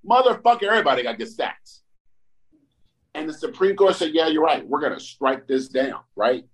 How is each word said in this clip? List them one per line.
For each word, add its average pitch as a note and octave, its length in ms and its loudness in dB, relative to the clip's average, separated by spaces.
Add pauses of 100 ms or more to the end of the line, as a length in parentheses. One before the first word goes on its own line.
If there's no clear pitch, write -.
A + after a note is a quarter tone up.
Motherfucker, A#3+ 540 2
everybody G3 400 2
got A#2 140 -6
good A2 100 -8
stats. - 520 -10 (1300)
And D#3 140 -10
the D#3 60 -10
Supreme F#3+ 420 -2
Court F#3+ 200 4
said, D#3+ 180 -4
"Yeah, D#3+ 160 2
you're D#3 120 0
right. D3 240 0
We're C#3+ 140 -4
gonna C3+ 220 -4
strike - 460 -4
this C3 200 -2
down," C3 320 -4 (160)
right? B2+ 380 0